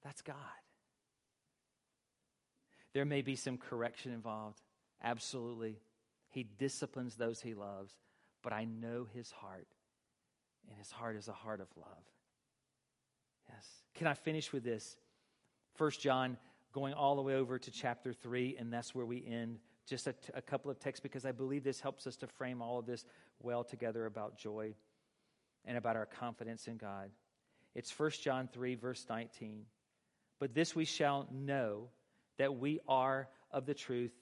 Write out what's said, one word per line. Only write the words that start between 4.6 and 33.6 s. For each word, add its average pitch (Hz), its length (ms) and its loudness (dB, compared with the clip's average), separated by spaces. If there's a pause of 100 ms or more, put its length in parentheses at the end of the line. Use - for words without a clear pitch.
Absolutely. 117 760 -2 (500)
He 120 140 -6
disciplines 123 720 -2
those 117 260 2
he 113 140 -6
loves. 101 420 -8 (460)
But 120 100 -2
I 110 120 0
know 117 500 -4
his 120 160 -10
heart, 95 360 -12 (1000)
and 104 80 -16
his 104 140 -14
heart 117 240 -4
is 104 120 -8
a 110 60 -8
heart 107 260 -6
of 95 160 -8
love. 90 280 -18 (1500)
Yes. 104 180 -18 (280)
Can 170 100 0
I 151 80 6
finish 156 400 0
with 135 100 0
this? 117 320 -2 (760)
First 151 260 2
John, 127 380 4 (340)
going 135 220 0
all 143 220 6
the 139 80 2
way 135 100 4
over 131 240 4
to 120 140 -6
chapter 120 420 0
three, 127 460 0
and 117 120 -4
that's 120 220 -4
where 123 140 -2
we 123 180 -4
end. 117 320 -2 (300)
Just 131 180 -4
a, 135 80 0
t-, - 220 -12
a 127 60 -4
couple - 280 -2
of 135 100 -4
texts, - 220 -4
because 135 240 -6
I 135 60 0
believe 131 320 0
this 131 160 0
helps - 260 -4
us 127 120 -6
to 127 100 -8
frame 127 340 -4
all 120 160 0
of 117 80 -2
this 120 200 -2 (360)
well 120 220 2
together 113 420 0
about 107 320 -4
joy 107 380 -4 (880)
and 120 120 0
about 117 180 4
our 110 100 0
confidence 117 640 -6
in 113 100 -6
God. 98 320 -6 (640)
It's - 180 -6
First 151 320 2
John 131 240 2
three, 127 280 0
verse 123 340 -4
nineteen. 110 560 -6 (720)
"But 135 140 0
this 160 200 6
we 160 120 4
shall 143 440 4
know, 127 600 0 (480)
that 139 180 4
we 143 320 2
are 135 400 6 (240)
of 135 140 2